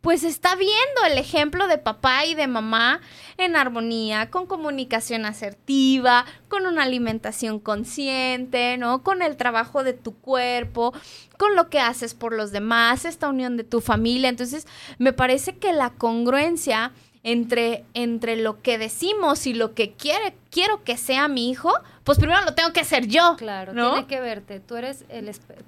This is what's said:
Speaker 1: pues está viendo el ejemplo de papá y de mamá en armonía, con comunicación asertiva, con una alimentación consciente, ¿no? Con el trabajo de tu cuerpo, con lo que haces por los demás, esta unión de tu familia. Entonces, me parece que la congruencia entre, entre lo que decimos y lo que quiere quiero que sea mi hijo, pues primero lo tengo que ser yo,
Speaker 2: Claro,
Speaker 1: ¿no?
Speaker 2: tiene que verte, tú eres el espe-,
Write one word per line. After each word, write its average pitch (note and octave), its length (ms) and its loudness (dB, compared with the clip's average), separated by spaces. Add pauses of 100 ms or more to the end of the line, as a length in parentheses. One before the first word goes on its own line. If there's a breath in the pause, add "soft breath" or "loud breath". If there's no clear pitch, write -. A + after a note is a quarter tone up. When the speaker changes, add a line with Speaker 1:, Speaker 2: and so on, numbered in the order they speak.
Speaker 1:
pues E4 220 2
está F4+ 320 2
viendo A4 540 2
el C#4 80 2
ejemplo D#4 500 0
de E4 80 4
papá C4 480 0
y E4 100 -2
de D4+ 120 0
mamá A#3 560 0 (340 loud breath)
en F4+ 180 0
armonía, A3+ 760 0
con F4+ 160 -4
comunicación B3+ 800 -4
asertiva, B3 960 2 (240 loud breath)
con G4 180 0
una D#4+ 180 2
alimentación A3 760 -4
consciente, B3+ 1200 -2
¿no? B3 240 -2
Con F#4+ 180 0
el D#4 160 -2
trabajo A#3+ 480 -2
de B3+ 80 0
tu A#3+ 260 -10
cuerpo, B3 760 -2 (420 loud breath)
con G#4 180 2
lo E4+ 140 4
que D4 120 2
haces A#3+ 340 -2
por A#3 180 -6
los G#3+ 180 -4
demás, A#3 540 2
esta E4 240 -4
unión B3+ 300 -2
de A3+ 60 -6
tu A#3 180 -2
familia. A#3+ 480 2
Entonces, B3 360 -6 (300 loud breath)
me B3+ 160 4
parece B3+ 460 0
que F#4 160 0
la B3+ 160 2
congruencia B3 1000 0 (300 soft breath)
entre, A#3 680 0
entre A#3 440 -4
lo A3 260 -4
que A#3 160 0
decimos D#4+ 680 -2
y B3+ 60 -2
lo A3 220 -2
que G#3 180 -2
quiere F#4 420 -4 (160)
quiero G4+ 340 0
que A#3+ 120 -4
sea C4+ 320 0
mi B3 220 -2
hijo, D#4 220 0 (320 loud breath)
pues C#4+ 140 4
primero D#4+ 260 4
lo D#4 100 -2
tengo E4 180 0
que E4+ 120 0
ser B3+ 220 0
yo, E4 300 6
Speaker 2:
Claro, F#3+ 360 -8
Speaker 1:
¿no? A#3+ 200 0
Speaker 2:
tiene - 160 -2
que C4+ 120 -6
verte, G3+ 400 -8
tú A#3 160 -12
eres C4 320 -10
el A3 200 -12
espe-, - 280 -18 (100)